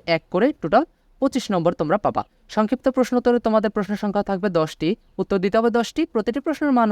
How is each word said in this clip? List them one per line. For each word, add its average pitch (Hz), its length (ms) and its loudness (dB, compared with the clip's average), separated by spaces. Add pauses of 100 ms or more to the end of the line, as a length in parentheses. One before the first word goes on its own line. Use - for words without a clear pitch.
এক 165 160 0 (120)
করে, 196 120 4 (160)
টোটাল 202 200 4 (400)
পঁচিশ 269 220 0 (100)
নম্বর 175 260 2
তোমরা 160 240 0
পাবা। 113 180 0 (320)
সংক্ষিপ্ত 214 320 0 (100)
প্রশ্নোত্তরে 240 500 2
তোমাদের 220 280 2
প্রশ্নের 202 280 -4
সংখ্যা 202 280 -2
থাকবে 196 180 -2 (120)
দশটি, 156 280 -2 (300)
উত্তর 190 260 -2
দিতে 202 140 0
হবে 233 200 2
দশটি, 233 240 -2 (100)
প্রতিটি 226 340 -2
প্রশ্নের 294 320 -2
মান 226 140 2